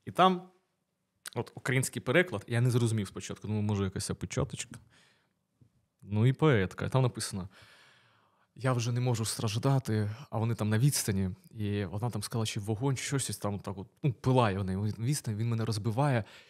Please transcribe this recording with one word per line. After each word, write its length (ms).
І 40
там 320
от 200
український 480
переклад, 460
я 120
не 100
зрозумів 380
спочатку, 400
ну, 140
може, 220
якась 260
опечаточка. 640
Ну 240
і 60
поетка. 540
І 20
там 140
написано: 460
"Я 160
вже 200
не 80
можу 240
страждати", 840
а 80
вони 160
там 140
на 100
відстані, 520
і 340
вона 260
там 120
сказала, 240
що 140
вогонь, 360
щось, 340
і 20
там 260
так 200
от, 80
ну, 100
пилає 460
в 60
неї. 140
Він 200
на 80
відстані, 300
він 120
мене 160
розбиває, 600